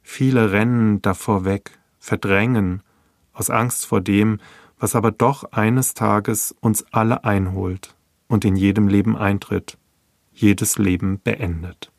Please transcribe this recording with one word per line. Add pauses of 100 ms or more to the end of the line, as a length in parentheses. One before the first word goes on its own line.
Viele
rennen
davor
weg, (220)
verdrängen, (480)
aus
Angst
vor
dem, (400)
was
aber
doch
eines
Tages
uns
alle
einholt (320)
und
in
jedem
Leben
eintritt, (560)
jedes
Leben
beendet.